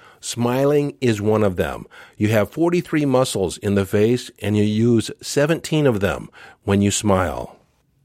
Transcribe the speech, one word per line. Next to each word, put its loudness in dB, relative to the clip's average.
Smiling 0
is 0
one 2
of 0
them. -4
You 0
have 2
forty-three 0
muscles 0
in -2
the 2
face, 0
and -2
you 4
use 2
seventeen -2
of 2
them -4
when 2
you 4
smile. -2